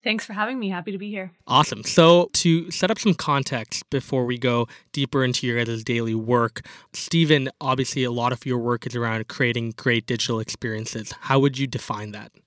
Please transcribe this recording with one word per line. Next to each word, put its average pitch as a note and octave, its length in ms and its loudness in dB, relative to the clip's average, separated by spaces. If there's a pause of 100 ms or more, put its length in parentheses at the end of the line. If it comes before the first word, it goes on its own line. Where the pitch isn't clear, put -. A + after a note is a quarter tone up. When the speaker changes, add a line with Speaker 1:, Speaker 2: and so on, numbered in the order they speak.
Speaker 1:
Thanks G#3+ 240 -4
for A3+ 60 -16
having A3 260 -4
me. G#3+ 100 -4
Happy F3+ 220 -6
to G3 80 -8
be G3+ 120 -10
here. F#3+ 200 -10 (160)
Speaker 2:
Awesome. B2 380 2
So E3+ 480 8
to E3 400 2
set G3 180 0
up A3 80 -2
some G3 160 4
context C3+ 760 -4
before C3 360 -2
we B2 120 -4
go A#2+ 300 0 (240)
deeper C#3 320 0
into B2+ 240 0
your A#2+ 180 0
guys' A2+ 200 -6
daily A2+ 320 -2
work, A#2 460 0 (300)
Stephen, D3+ 580 2 (100)
obviously C3 420 0
a B2 80 0
lot A#2+ 220 0
of B2+ 120 -8
your B2 140 -2
work A#2+ 260 -2
is B2 120 -6
around A2+ 320 -2
creating A#2 480 -2
great A#2 300 0
digital A#2 340 -2
experiences. A2 800 -8
How C3+ 180 2
would C3+ 180 2
you C3+ 120 -4
define G#2+ 420 -8
that? G#2+ 220 -16 (140)